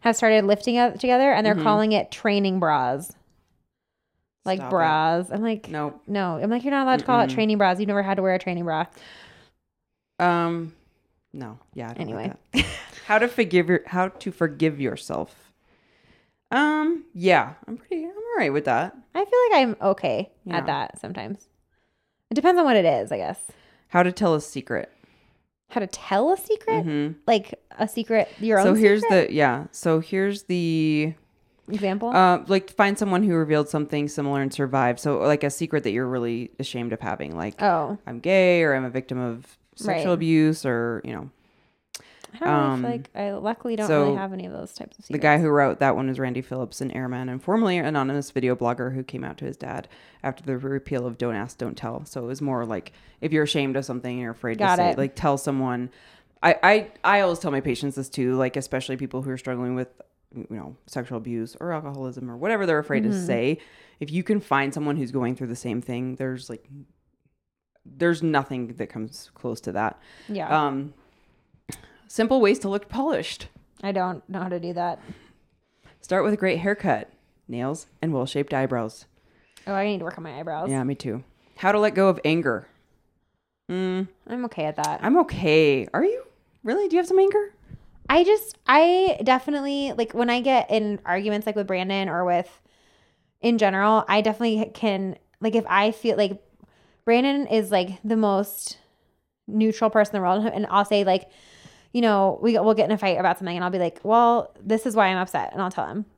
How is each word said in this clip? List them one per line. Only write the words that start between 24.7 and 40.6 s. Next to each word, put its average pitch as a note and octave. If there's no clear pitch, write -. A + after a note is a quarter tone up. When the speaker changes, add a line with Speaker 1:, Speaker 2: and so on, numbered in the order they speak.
Speaker 1:
How -
to G3
tell A3
a G4
secret? G#4+
Speaker 2:
Mm-hmm. D3+
Speaker 1:
Like A3
a A3
secret, A3+
your G#3+
Speaker 2:
So G3
Speaker 1:
own G3+
Speaker 2:
here's G#3
Speaker 1:
secret? D#3+
Speaker 2:
the, -
yeah. C#3
So D#3+
here's G3
the D#3+
Speaker 1:
Example? G3+
Speaker 2:
Uh, F3+
like, F#3+
find G3+
someone G3
who F#3
revealed D3+
something D3
similar C#3
and C3+
survived. C3
So, C#3+
like, D3
a C#3+
secret D#3
that A2+
you're B2
really A#2+
ashamed A#2+
of A2
having. D#2
Like, F#2+
Speaker 1:
Oh. E3+
Speaker 2:
"I'm A#2+
gay," F3+
or, D3+
"I'm C3
a B2
victim B2+
of B2
sexual F#3
Speaker 1:
Right. F3
Speaker 2:
abuse," D#3